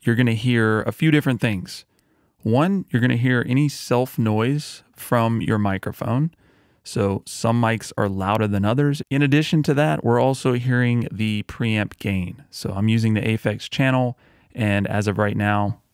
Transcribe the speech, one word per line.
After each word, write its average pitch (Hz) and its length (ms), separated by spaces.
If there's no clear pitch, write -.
you're 117 120
gonna 117 180
hear 113 500
a 120 80
few 156 200
different 139 300
things. 101 440
One, 160 460
you're 123 120
gonna 123 160
hear 123 300
any 139 220
self - 500
noise 113 640
from 113 460
your 110 160
microphone. 107 760
So 101 420
some 117 340
mics 113 380
are 107 100
louder 101 400
than 101 160
others. 143 460
In 139 140
addition 147 400
to 147 100
that, 151 300
we're 117 160
also 131 340
hearing 123 580
the 107 320
preamp 110 540
gain. 95 540
So - 240
I'm 98 120
using 110 280
the 104 60
Aphex 110 460
channel, 131 500
and 101 340
as 104 200
of 104 100
right 104 180
now 104 460